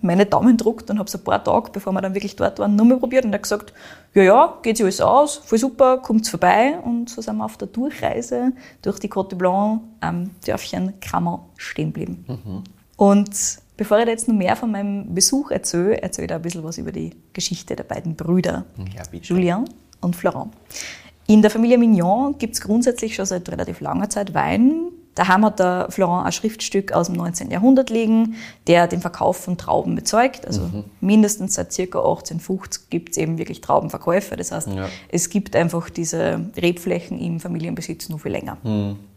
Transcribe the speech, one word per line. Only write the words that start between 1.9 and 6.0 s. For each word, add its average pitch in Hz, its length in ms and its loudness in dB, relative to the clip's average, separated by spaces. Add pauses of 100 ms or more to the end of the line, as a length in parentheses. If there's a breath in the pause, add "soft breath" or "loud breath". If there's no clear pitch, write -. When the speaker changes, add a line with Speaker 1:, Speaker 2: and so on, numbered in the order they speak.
Speaker 1:
wir 190 80 -2
dann 190 140 -4
wirklich 202 200 -6
dort - 240 -2
waren, 208 180 2
nochmal 233 200 6
probiert. 254 300 0
Und 208 60 -2
er - 20 -2
hat 202 80 -4
gesagt, - 320 -6 (400 loud breath)
ja, 202 80 8
ja, 247 400 8
geht 226 160 0
sich 226 80 2
alles 185 160 0
aus, 285 420 6
voll 226 140 2
super, 254 400 4
kommt's 220 320 0